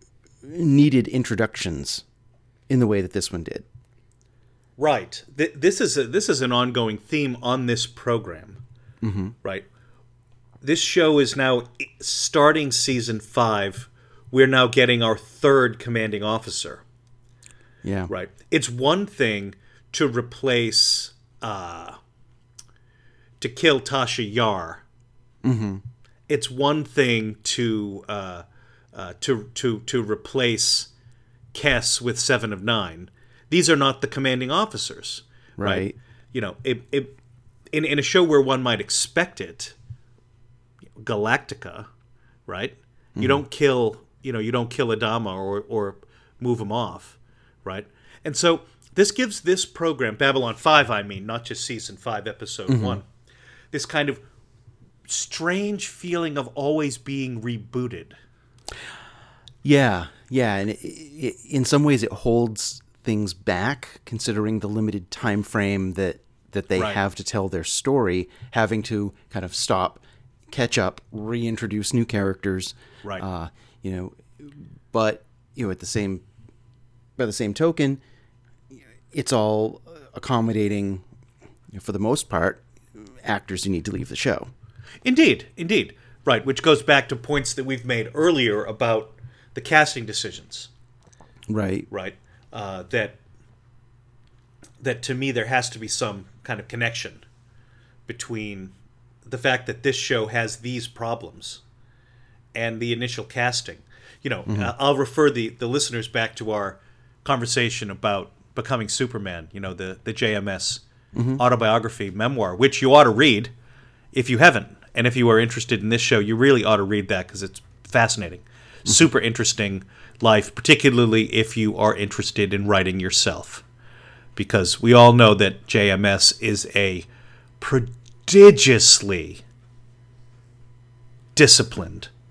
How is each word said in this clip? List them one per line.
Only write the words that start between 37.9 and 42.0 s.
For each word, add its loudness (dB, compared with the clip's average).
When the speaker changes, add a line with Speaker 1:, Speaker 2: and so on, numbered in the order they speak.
Speaker 2:
a 0
show 2
where 6
one 2
might 0
expect -4
it, -14
Galactica, -4